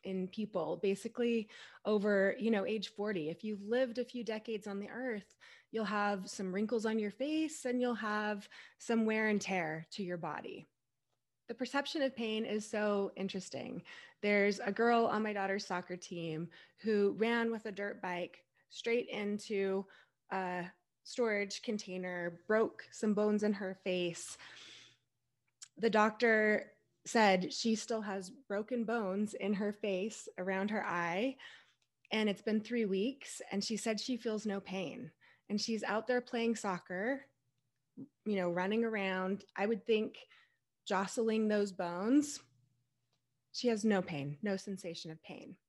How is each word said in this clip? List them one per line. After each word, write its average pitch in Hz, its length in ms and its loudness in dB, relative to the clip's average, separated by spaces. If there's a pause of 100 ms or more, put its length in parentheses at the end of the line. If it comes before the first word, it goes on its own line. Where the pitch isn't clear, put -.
in 185 240 -2
people, 175 540 -2
basically 226 680 0 (380)
over, 202 520 4
you 220 120 2
know, 196 160 4
age 214 220 -2
forty. 196 420 -2
If 165 120 -8
you've 208 200 -6
lived 233 340 0
a 247 80 -2
few 247 180 -8
decades 214 440 -6
on 202 120 -6
the 202 120 -8
earth, 233 440 -6 (380)
you'll 220 140 0
have 202 420 0
some 185 240 -4
wrinkles 214 320 0
on 220 140 2
your 208 120 0
face 311 540 -2
and 247 160 0
you'll 247 140 2
have 208 520 -2 (320)
some 226 280 2
wear 220 220 2
and 208 120 4
tear 165 520 -2
to 208 100 -6
your 175 160 -4
body. - 480 -8 (840)
The 233 60 -8
perception 277 480 -2
of 269 140 0
pain 220 280 -2
is 214 240 -2
so 208 460 0
interesting. 180 680 -6 (360)
There's 202 380 4
a 202 140 -2
girl 233 340 6
on 214 160 2
my 214 100 -2
daughter's 196 320 -2
soccer 180 320 -4
team 165 520 -6 (300)
who 202 400 4
ran 226 340 2
with 220 140 -6
a 220 40 -6
dirt 202 320 -6
bike 180 420 -6 (240)
straight 233 420 0
into 202 760 -2 (460)
a 180 320 -2 (400)
storage 208 580 0
container, 185 840 -4
broke 220 420 2
some 214 240 0
bones 208 300 4
in 208 80 4
her 190 320 -4
face. 180 520 -2 (1400)
The 220 100 2
doctor 214 840 4 (320)
said 190 480 6
she 226 240 2
still 220 240 -4
has 190 300 -6 (180)
broken 220 340 -2
bones 208 520 0
in 202 200 0
her 208 180 0
face 208 560 -2 (100)
around 190 340 0
her 214 120 0
eye, 180 520 0 (760)
and 214 180 2
it's 196 140 -2
been 220 180 2
three 233 260 0
weeks, 196 540 -2 (120)
and 196 100 0
she 214 140 -2
said 214 240 -2
she 254 160 -4
feels 220 300 -4
no 196 120 -2
pain. 185 540 -8 (360)
And 208 120 0
she's 220 240 -2
out 214 240 0
there 247 120 4
playing 233 360 0
soccer, 196 680 -2 (1000)
you 214 100 0
know, 180 160 2
running 196 320 2
around, 196 600 0 (100)
I 196 120 2
would 226 200 0
think 220 300 2 (720)
jostling 220 600 2
those 208 240 2
bones. 190 680 2 (1120)
She - 160 -4
has 220 180 2
no 208 180 6
pain, 147 380 -4
no 202 160 0
sensation 185 540 -8
of 160 100 -12
pain. 165 360 -14 (120)